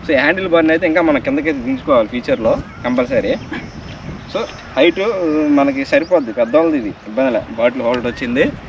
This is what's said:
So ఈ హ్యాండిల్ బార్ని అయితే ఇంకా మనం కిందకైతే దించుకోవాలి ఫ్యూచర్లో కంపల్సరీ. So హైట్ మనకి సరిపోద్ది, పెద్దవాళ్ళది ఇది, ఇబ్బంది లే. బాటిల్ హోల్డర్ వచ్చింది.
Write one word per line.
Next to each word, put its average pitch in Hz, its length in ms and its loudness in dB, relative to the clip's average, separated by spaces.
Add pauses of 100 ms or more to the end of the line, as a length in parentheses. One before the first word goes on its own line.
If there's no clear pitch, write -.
So - 100 -8
ఈ 131 80 4
హ్యాండిల్ 185 320 0
బార్ని 160 200 4
అయితే 170 160 0
ఇంకా 170 180 2
మనం 139 180 2
కిందకైతే 143 420 -2
దించుకోవాలి 127 440 2
ఫ్యూచర్లో 123 420 0 (320)
కంపల్సరీ. 123 460 0 (1000)
So 208 80 -4 (360)
హైట్ 170 240 4 (580)
మనకి 139 320 0
సరిపోద్ది, 151 480 2
పెద్దవాళ్ళది 147 420 2
ఇది, 98 100 -6 (180)
ఇబ్బంది 127 260 0
లే. - 60 0 (180)
బాటిల్ 123 280 0
హోల్డర్ 123 240 0
వచ్చింది. 127 340 0 (220)